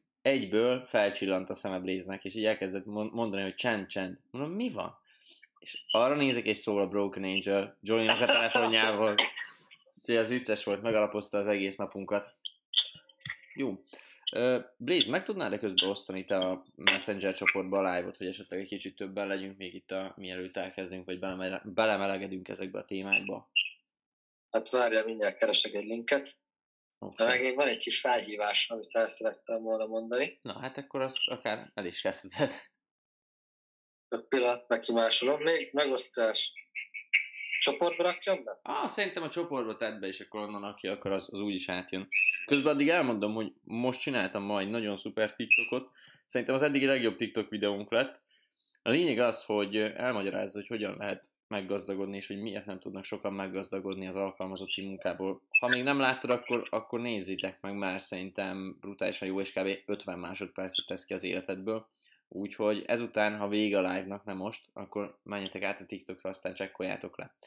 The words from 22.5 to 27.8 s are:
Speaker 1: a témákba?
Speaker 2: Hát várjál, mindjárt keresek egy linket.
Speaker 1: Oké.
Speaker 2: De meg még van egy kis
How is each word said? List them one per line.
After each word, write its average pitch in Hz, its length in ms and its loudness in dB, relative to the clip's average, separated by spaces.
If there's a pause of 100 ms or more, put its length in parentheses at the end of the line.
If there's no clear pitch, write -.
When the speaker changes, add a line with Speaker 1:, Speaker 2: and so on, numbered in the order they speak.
Speaker 1:
a 101 60 -10
témákba? 95 640 -2 (1000)
Speaker 2:
Hát - 180 0
várjál, 113 360 4
mindjárt 107 320 0
keresek 104 360 4
egy 104 120 -4
linket. 117 500 0 (640)
Speaker 1:
Oké. 98 240 -2
Speaker 2:
De 117 60 6
meg 127 120 4
még 131 140 2
van 143 120 4
egy 113 120 2
kis - 200 -2